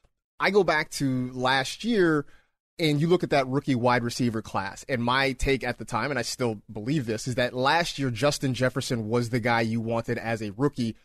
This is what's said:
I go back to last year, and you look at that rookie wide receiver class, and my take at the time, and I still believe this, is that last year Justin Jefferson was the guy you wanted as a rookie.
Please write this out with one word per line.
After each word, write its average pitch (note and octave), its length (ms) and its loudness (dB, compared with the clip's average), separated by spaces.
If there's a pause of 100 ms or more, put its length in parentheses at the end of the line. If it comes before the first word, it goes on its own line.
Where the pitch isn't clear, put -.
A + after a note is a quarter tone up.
(400)
I E3+ 120 2
go G3 120 6
back D#3+ 280 0
to B2+ 420 -2
last C3 500 0
year, F3 420 4 (520)
and D3 240 2
you E3 60 4
look F3+ 160 4
at C#3 80 -4
that C#3 160 4
rookie C3+ 260 0
wide A#2+ 300 2
receiver A#2 400 -2
class, G2 440 -8
and B2 160 -2
my C3+ 280 2
take C3+ 320 0
at B2 160 -4
the A2+ 60 -10
time, A#2+ 260 -4
and C3 80 -2
I A#2 40 -2
still A2+ 380 -2 (100)
believe A2+ 360 -2
this, A2 200 -4
is B2+ 80 -4
that B2 180 0
last D3 440 0
year C3+ 140 -2
Justin C3+ 420 0
Jefferson B2 560 -2
was A#2+ 220 0
the B2 80 0
guy A#2 220 2
you A2+ 200 0
wanted A#2 380 -2
as A2 240 -4
a G#2 80 -6
rookie. A#2+ 540 -2